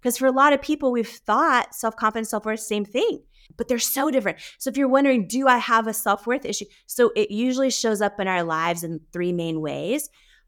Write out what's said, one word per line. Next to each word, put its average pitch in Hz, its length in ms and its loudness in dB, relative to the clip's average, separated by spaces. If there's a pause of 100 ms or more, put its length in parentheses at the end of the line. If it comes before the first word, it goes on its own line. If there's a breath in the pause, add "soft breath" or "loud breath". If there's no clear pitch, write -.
'Cause 240 180 -2
for 262 80 2
a 262 40 4
lot 277 220 6
of 277 80 0
people, 285 300 -2
we've 233 180 -2
thought 254 640 0
self-confidence, 220 560 -4
self-worth, 220 300 -4
same 208 260 -4
thing, 392 380 -2 (340 soft breath)
but 226 100 -6
they're 240 120 0
so 277 320 0
different. 202 260 0 (220 loud breath)
So - 100 -4
if 220 80 -6
you're 277 100 2
wondering, 262 380 4
"Do 262 220 0
I 247 100 6
have 226 300 2
a 220 60 -4
self-worth 208 520 -2
issue?" - 200 -6 (200 soft breath)
So - 300 2
it 208 160 0
usually 254 400 0
shows 220 300 0
up 202 180 -2
in 190 80 -2
our 180 160 0
lives 165 400 -2
in 165 160 -8 (120)
three 175 220 -2
main 165 280 -4
ways. 156 500 -6 (360 soft breath)